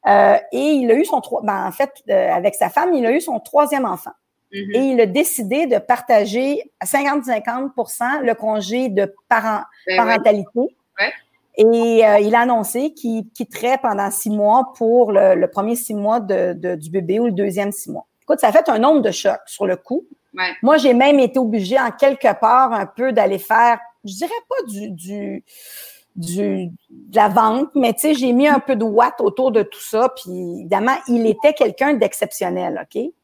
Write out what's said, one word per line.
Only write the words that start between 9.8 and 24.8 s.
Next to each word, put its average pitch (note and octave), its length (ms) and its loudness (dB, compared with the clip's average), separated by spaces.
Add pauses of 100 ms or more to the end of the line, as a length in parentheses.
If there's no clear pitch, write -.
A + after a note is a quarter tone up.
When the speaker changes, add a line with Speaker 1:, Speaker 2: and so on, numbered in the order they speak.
Speaker 2:
Ben F#3 40 -4
oui. F#3 60 0
Speaker 1:
parentalité. A3 640 2 (380)
Speaker 2:
Ouais. G#3+ 160 -2 (440)
Speaker 1:
Et, A3+ 500 4
euh, G#3 120 6
il G#3+ 140 2
a A#3 60 4
annoncé A#3+ 540 -2
qu'il A3+ 380 -6
quitterait B3 500 -4
pendant G3+ 280 -2
six G3+ 200 -6
mois G#3 480 2
pour A#3 340 4
le, F#3+ 240 6
le F3 140 0
premier G#3+ 260 -4
six A3+ 200 -8
mois G#3+ 260 0
de, F#3 320 -2
de, F3 220 -6
du D#3 140 -14
bébé F#3 300 -2
ou A#3+ 60 0
le A3+ 80 -2
deuxième G3+ 400 -4
six - 180 -14
mois. - 140 -12 (160)
Écoute, - 180 -2
ça A#3+ 80 2
a G#3+ 60 2
fait D#4+ 160 4
un A3+ 100 0
nombre C#4 220 4
de G#3 100 0
chocs - 360 -2
sur - 180 -6
le F#3 100 -2
coup. B3+ 300 -8 (320)
Speaker 2:
Ouais. F3+ 140 -4 (100)
Speaker 1:
Moi, C#4 140 6
j'ai C4 180 4
même C#4 280 6
été B3+ 180 0
obligée, A3 400 0
en B3 120 -2
quelque B3 460 0
part, A#3+ 360 4
un G3 120 -2
peu B3+ 280 -4
d'aller G3 240 2
faire, A3+ 420 2 (240)
je G3 120 -14
dirais D#4 160 -6 (180)
pas B4 180 -6
du, G#3 240 -12